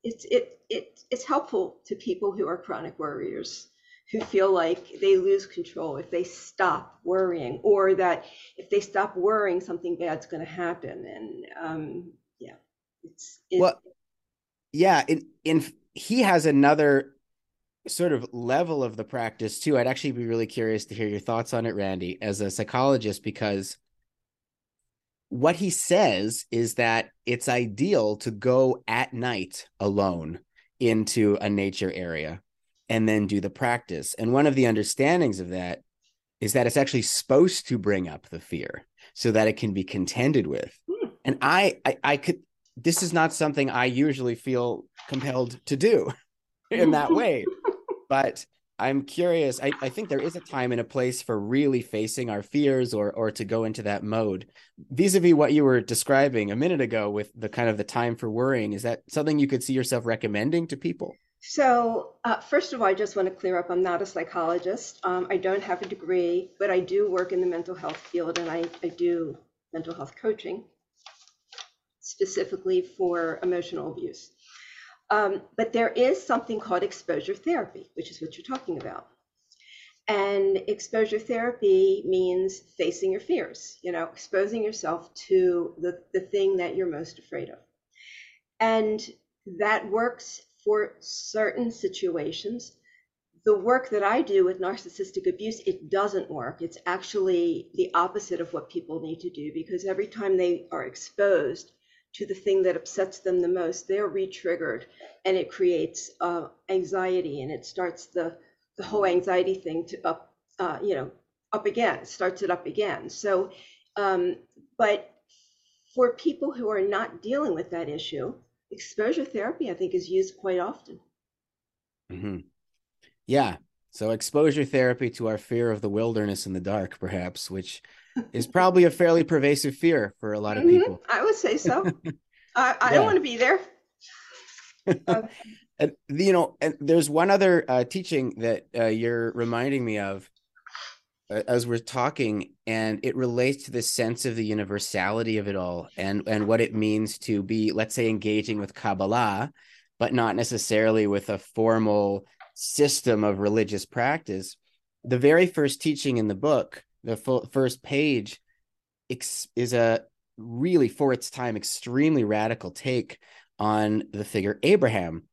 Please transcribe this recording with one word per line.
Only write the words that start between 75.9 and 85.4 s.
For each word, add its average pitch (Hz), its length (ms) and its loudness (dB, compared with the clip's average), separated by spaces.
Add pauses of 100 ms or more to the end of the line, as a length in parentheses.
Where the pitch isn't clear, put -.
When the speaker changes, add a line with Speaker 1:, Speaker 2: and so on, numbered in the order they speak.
Speaker 1:
something 233 340 -2
called 185 240 -2
exposure 185 520 -4
therapy, - 600 -4
which - 160 -10
is - 100 -18
what 156 160 -12
you're 262 200 -10
talking 165 240 -8
about. - 260 -12 (1040)
And 196 480 2 (100)
exposure 214 520 -2
therapy 208 840 2
means 185 540 0 (180)
facing 175 340 -2
your 196 100 -2
fears, - 600 -4
you 180 100 -6
know, 165 140 -4
exposing 208 580 -2
yourself 170 500 -6 (140)
to 180 520 2